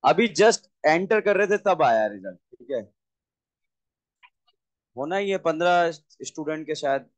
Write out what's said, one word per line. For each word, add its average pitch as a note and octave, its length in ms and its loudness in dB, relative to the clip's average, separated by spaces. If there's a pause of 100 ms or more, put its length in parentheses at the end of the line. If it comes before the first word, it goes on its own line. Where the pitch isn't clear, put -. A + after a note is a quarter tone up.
अभी E3 300 4
just G#3 340 4 (180)
एंटर F#3 340 2
कर G3 160 2
रहे G3+ 100 2
थे, G3+ 200 0
तब F3 160 2
आया A2+ 240 2
रिजल्ट, F#2+ 320 -10
ठीक - 320 -20
है। B2+ 100 -6 (2250)
होना D3+ 200 -6
ही G3 140 -4
है F#3+ 80 -2
पन्द्रह E3+ 520 0 (320)
स्टूडेंट D#3 440 -10
के D#3 80 -6
शायद। C#3 440 -4